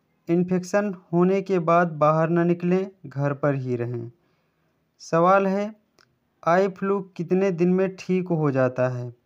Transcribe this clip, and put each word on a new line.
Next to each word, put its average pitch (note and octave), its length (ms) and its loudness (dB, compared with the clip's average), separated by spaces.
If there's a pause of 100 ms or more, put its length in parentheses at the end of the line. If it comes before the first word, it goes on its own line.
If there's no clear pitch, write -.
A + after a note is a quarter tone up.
(280)
इन्फेक्शन F3+ 640 0 (180)
होने F3+ 300 2
के F#3+ 160 -2
बाद E3+ 340 2
बाहर D#3 380 2
न E3+ 160 2
निकलें, F3 400 0 (200)
घर C#3+ 260 -4
पर C#3+ 220 0
ही B2+ 220 -4
रहें। A#2 340 -6 (920)
सवाल F#3 440 2
है, G3+ 280 -2 (680)
आई F#3 260 2
फ्लू G3 320 -4 (160)
कितने F#3 340 0
दिन F3+ 240 2
में F#3 220 0
ठीक F#3 320 -4
हो D#3 220 0
जाता B2+ 380 0
है? B2 240 -8 (140)